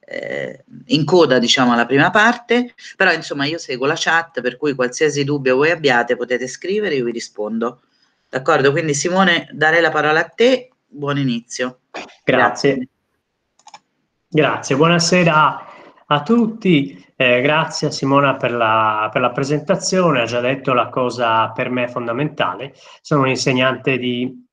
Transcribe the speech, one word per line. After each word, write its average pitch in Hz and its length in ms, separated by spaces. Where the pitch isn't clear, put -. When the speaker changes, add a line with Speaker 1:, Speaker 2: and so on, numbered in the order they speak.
Speaker 1:
eh, 62 640
in 147 180
coda, 156 340
diciamo, 120 340
alla 117 140
prima 139 240
parte, 233 640
però 185 160
insomma 156 340
io 160 120
seguo 131 280
la 156 100
chat, 165 440
per 123 160
cui 147 180
qualsiasi 139 500
dubbio 135 320
voi 147 140
abbiate 127 460
potete 123 300
scrivere, 185 500
io 127 80
vi 117 80
rispondo. 113 720
D'accordo? 143 440
Quindi 160 200
Simone, 175 600
darei 156 280
la 151 100
parola 151 300
a 175 80
te, 247 420
buon 143 300
inizio. 127 640
Speaker 2:
Grazie. 127 520
Speaker 1:
Grazie. 254 140
Speaker 2:
Grazie, 135 480
buonasera 165 920
a 147 120
tutti, 190 840
eh, 123 260
grazie 151 460
a - 20
Simona 139 460
per 123 160
la, 110 600
per 131 80
la 123 100
presentazione, 147 920
ha 117 40
già 120 140
detto 135 320
la 117 160
cosa 120 640
per 123 180
me 123 200
fondamentale, 120 840
sono 147 200
un 131 60
insegnante 127 680
di 123 540